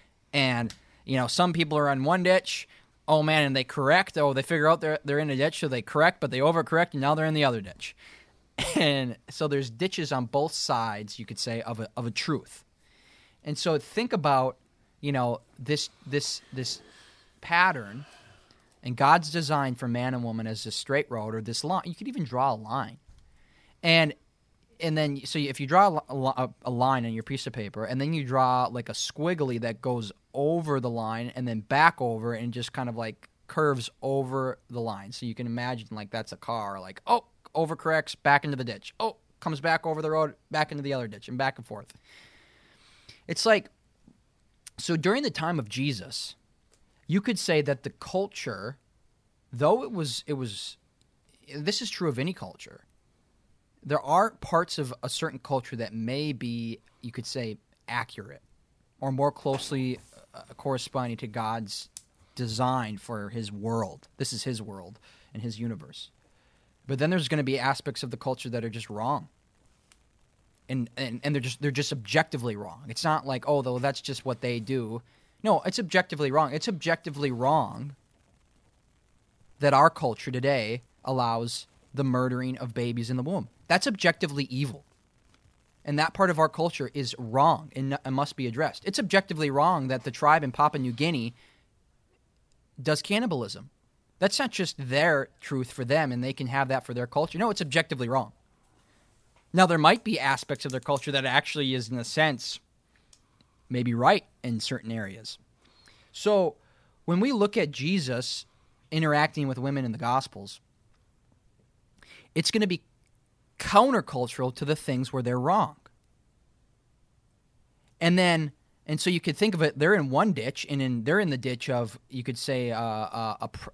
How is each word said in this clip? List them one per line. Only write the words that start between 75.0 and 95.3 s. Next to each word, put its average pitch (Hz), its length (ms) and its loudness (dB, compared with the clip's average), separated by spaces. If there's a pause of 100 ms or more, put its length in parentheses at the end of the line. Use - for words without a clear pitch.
No, 202 200 4
it's 190 180 -2
objectively 165 520 0
wrong. 147 220 4
It's 151 140 -4
objectively 156 640 -2
wrong 127 640 0 (1600)
that 143 140 6
our 143 160 10
culture 127 420 -2
today 123 520 0 (200)
allows 117 640 -2 (280)
the 135 100 -2
murdering 127 560 0
of 120 140 -8
babies 120 360 -2
in 127 80 0
the 123 60 -2
womb. 165 260 -4 (180)
That's 185 200 2
objectively 165 580 2
evil. 131 400 -4 (1000)
And 143 120 -2
that 156 160 2
part 190 160 4
of 160 80 0
our 156 120 4
culture 160 440 -2
is 139 240 -4
wrong 131 580 2
and 135 180 -2
n-, 143 120 -4
and 131 100 -2
must 143 200 -2
be 131 100 -4
addressed. 120 400 -2
It's 196 140 -2
objectively 185 500 2
wrong 143 380 4
that 127 160 -2
the 135 80 -6
tribe 151 320 4
in 131 80 -2
Papua 147 300 2
New 127 100 -2
Guinea 127 420 -2 (1500)
does 151 200 0
cannibalism. 143 680 -2 (500)
That's 196 180 2
not 277 140 -2
just - 260 -4
their 139 520 2 (100)